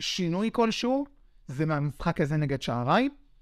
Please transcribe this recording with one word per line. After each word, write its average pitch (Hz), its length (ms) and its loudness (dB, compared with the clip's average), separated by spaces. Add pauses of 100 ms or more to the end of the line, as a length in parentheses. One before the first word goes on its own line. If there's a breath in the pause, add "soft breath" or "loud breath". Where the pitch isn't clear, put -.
שינוי 185 520 0
כלשהו, 247 540 0 (400)
זה 147 200 -2
מהמשחק 151 540 0
הזה 151 160 0
נגד 139 260 0
שעריים. 151 480 2 (320)